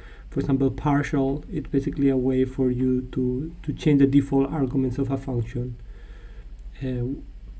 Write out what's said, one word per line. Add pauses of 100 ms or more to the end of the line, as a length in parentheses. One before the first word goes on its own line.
(280)
for
example,
partial,
it's
basically
a
way
for
you
to, (120)
to
change
the
default
arguments
of
a
function. (1080)
Uh, (420)